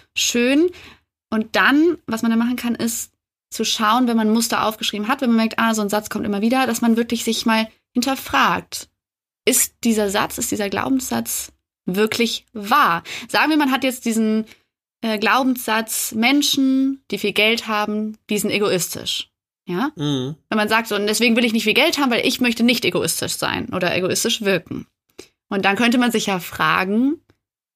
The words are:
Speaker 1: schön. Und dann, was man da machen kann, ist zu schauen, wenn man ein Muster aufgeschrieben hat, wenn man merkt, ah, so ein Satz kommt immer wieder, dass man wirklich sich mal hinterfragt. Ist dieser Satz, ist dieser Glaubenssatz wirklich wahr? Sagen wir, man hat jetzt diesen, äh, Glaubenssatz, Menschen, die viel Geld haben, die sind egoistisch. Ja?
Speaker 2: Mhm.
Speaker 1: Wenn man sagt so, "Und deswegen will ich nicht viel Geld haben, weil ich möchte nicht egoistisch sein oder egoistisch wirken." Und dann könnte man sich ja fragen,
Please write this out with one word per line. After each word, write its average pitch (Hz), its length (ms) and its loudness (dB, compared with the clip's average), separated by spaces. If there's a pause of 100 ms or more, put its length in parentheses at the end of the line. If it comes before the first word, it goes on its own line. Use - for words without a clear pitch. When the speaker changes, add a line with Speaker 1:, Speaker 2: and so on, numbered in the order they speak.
(160)
Speaker 1:
schön. 277 540 2 (600)
Und 220 260 -4
dann, 285 500 4
was 226 160 -4
man 233 80 2
da 226 80 2
machen 240 180 0
kann, 240 180 -4
ist - 380 -6 (380)
zu - 140 -4
schauen, 233 440 2
wenn 233 80 2
man 220 120 2
ein 214 60 4
Muster 226 300 0
aufgeschrieben 208 440 -4
hat, 285 120 -2
wenn 254 100 2
man 226 60 4
merkt, 220 220 0
ah, 226 160 2
so 214 80 0
ein 208 80 -2
Satz 214 180 -2
kommt 214 160 -6
immer 202 160 -2
wieder, 254 260 2
dass 233 140 -4
man 233 160 4
wirklich 233 280 -2
sich 220 200 -2
mal 220 240 0 (240)
hinterfragt. 247 960 -2 (560)
Ist - 300 0 (100)
dieser 214 260 2
Satz, - 280 -2
ist - 120 -6
dieser 208 180 -2
Glaubenssatz 233 840 -4 (340)
wirklich 214 640 -2
wahr? 208 500 2 (260)
Sagen 233 220 2
wir, 320 60 4
man 294 140 2
hat 269 140 0
jetzt 254 200 -2
diesen, 220 420 0 (560)
äh, 220 160 -2
Glaubenssatz, 226 920 0
Menschen, 269 960 2
die 202 80 -4
viel 202 140 -2
Geld 220 360 2
haben, 214 500 -4 (120)
die 208 80 0
sind 202 120 -2
egoistisch. - 800 -2 (360)
Ja? 202 300 -2
Speaker 2:
Mhm. 143 380 -4 (140)
Speaker 1:
Wenn 220 100 -4
man 208 100 0
sagt 226 200 0
so, 208 80 -2
"Und 202 100 -2
deswegen 220 300 2
will 247 80 2
ich 226 80 0
nicht 220 120 0
viel 214 100 2
Geld 294 240 2
haben, 277 120 2
weil 233 160 0
ich 240 140 0
möchte 240 240 0
nicht 240 200 2
egoistisch - 520 -2
sein - 360 -4
oder 180 240 -2
egoistisch 190 460 -2
wirken." 185 440 -2 (600)
Und 196 160 -2
dann 196 120 2
könnte 240 220 4
man 240 120 4
sich 220 160 0
ja 190 140 -2
fragen, 185 800 0 (560)